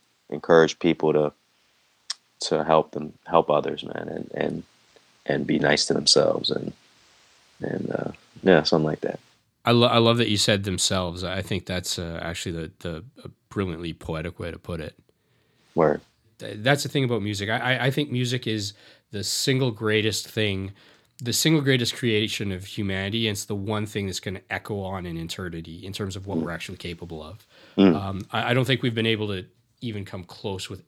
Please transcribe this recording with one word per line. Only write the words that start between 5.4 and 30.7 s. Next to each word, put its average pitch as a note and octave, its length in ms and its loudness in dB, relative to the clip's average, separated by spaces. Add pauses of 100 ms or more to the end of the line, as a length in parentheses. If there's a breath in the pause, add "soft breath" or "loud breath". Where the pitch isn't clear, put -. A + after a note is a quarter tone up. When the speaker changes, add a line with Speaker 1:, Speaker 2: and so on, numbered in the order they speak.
Speaker 1:
be D#2 120 2
nice D2 280 4
to - 60 0
themselves - 580 4
and, G1+ 220 -4 (880)
and, - 300 -4
uh, - 200 -4 (320)
yeah, E2+ 200 8
something D#2 220 2
like D2+ 160 -2
that. E2+ 180 -4 (440)
Speaker 2:
I A#2 80 4
lo-, A#2+ 160 6
I A#2 120 2
love A#2 180 4
that A2+ 120 0
you G#2 80 2
said G2+ 280 2
themselves. F#2 580 -2
I F#2 180 -2
think F#2 240 -4
that's, F2+ 320 -4
uh, E2+ 240 -6
actually E2+ 300 -6
the, E2 280 -6
the, E2 240 -8 (200)
a - 60 -14 (200)
brilliantly F2 440 -4
poetic D#2+ 460 -8
way F2 120 -8
to E2+ 80 -14
put E2+ 220 -8
it. D2+ 120 -12 (800)
Speaker 1:
Word. D2+ 280 6 (360)
Speaker 2:
Th-, G#2+ 220 -12
that's C#3 240 4
the C#3 60 -6
thing C#3 160 0
about A#2 180 0
music. G2+ 260 -2
I, A2+ 80 0 (180)
I, A#2+ 100 0
I C#3 60 4
think D3 200 -2
music B2 340 -2
is G#2+ 280 -4 (380 soft breath)
the G2+ 120 -6
single C3 480 0
greatest G#2+ 560 0
thing, G2 460 -2 (500 soft breath)
the A#2+ 100 -4
single D#3 280 4
greatest C3 340 2
creation G#2+ 560 -2
of F#2 140 -6
humanity, G2+ 640 -4
and G2+ 80 -2
it's - 100 -8
the G#2+ 100 -6
one G#2 300 -4
thing G#2 220 -6
that's F2+ 120 -6
gonna F#2 300 -8
echo G2+ 320 -6
on F#2+ 240 -6
in E2+ 120 -8
eternity E2 680 -10
in G2 80 -10
terms G2 240 -6
of F#2+ 100 -12
what F#2+ 100 -4
Speaker 1:
Mm. D#2+ 60 -2
Speaker 2:
we're E2 80 -6
actually E2+ 260 -10
capable E2+ 460 -12
of. F2 240 -18 (300 soft breath)
Speaker 1:
Mm. G2 180 8
Speaker 2:
Um, G2 260 -4 (120)
I, A#2 180 0
I - 20 4
don't B2+ 120 2
think C3 180 0
we've A#2+ 100 0
been A2+ 120 0
able G#2+ 240 0
to F#2+ 160 -6 (360)
even G#2 240 -8
come F#2 200 -12
close - 440 -8
with F#2+ 180 -14